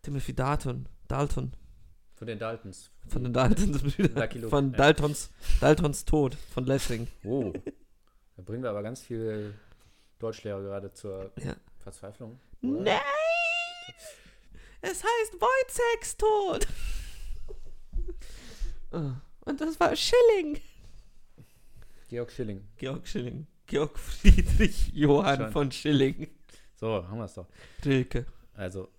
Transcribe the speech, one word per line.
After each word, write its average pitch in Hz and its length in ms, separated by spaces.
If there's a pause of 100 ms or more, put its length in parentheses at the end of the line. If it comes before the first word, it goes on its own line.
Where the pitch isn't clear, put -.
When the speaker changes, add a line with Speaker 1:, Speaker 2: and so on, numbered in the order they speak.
Speaker 1:
Timothy 135 320
Dalton. 127 540 (200)
Dalton. 135 440 (640)
Speaker 2:
Von 110 100
den 113 120
Daltons. 110 520 (180)
Speaker 1:
Von 127 160
den 123 80
Daltons. 139 640
Speaker 2:
Lucky - 440
Luke, 113 100
Speaker 1:
Von 139 220
Speaker 2:
ja. 127 40
Speaker 1:
Daltons, 147 540 (300)
Daltons 151 440
Tod. 143 300
Von - 320
Lessing. 123 400 (180)
Speaker 2:
Oh. 110 280 (840)
Da 90 60
bringen 110 200
wir 120 80
aber 104 120
ganz 113 180
viel 107 540 (640)
Deutschlehrer 107 420
gerade 98 320
zur 95 400 (100)
Speaker 1:
Ja. - 140 (220)
Speaker 2:
Verzweiflung, 110 600 (240)
oder? 269 200
Speaker 1:
Nein! - 180 (1800)
Es 359 200
heißt 440 380
Wojciechs 480 760
Tod. 415 480 (2250)
Oh, 147 200 (320)
und 285 160
das 311 180
war 349 160
Schilling. 403 640 (1500)
Speaker 2:
Georg 120 240
Schilling. 101 340 (100)
Speaker 1:
Georg 131 300
Schilling. 131 400 (200)
Georg 151 320
Friedrich - 920
Johann 143 460
Speaker 2:
Schon. 110 140
Speaker 1:
von 139 200
Schilling. 135 560 (460)
Speaker 2:
So, 107 320
haben 101 120
wir's 107 160
doch. 87 120 (380)
Speaker 1:
Rilke. 131 420 (280)
Speaker 2:
Also. 95 340 (100)